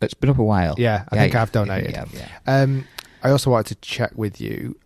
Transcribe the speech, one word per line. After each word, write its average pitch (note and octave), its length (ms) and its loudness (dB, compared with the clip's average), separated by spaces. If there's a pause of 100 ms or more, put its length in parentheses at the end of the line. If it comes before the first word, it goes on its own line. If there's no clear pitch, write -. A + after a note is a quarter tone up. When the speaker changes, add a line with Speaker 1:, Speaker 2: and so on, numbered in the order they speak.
Speaker 1:
it's - 140 -2
been C3+ 160 2
up C3+ 80 2
a A2+ 60 2
while. F2+ 340 2
Speaker 2:
Yeah, A2 320 0
I - 60 -2
Speaker 1:
Yeah, G#2+ 60 4
Speaker 2:
think F#2+ 120 2
Speaker 1:
yeah. A2+ 80 2
Speaker 2:
I've A2 100 -2
donated. G2 400 -2
Speaker 1:
Yeah, - 120 -8 (100)
yeah. - 140 -14 (340)
Speaker 2:
Um, C3+ 240 0 (360)
I B2+ 80 2
also C3+ 200 2
wanted A2+ 180 2
to - 200 -12
check - 280 -4
with G#2+ 240 -6
you, - 460 -8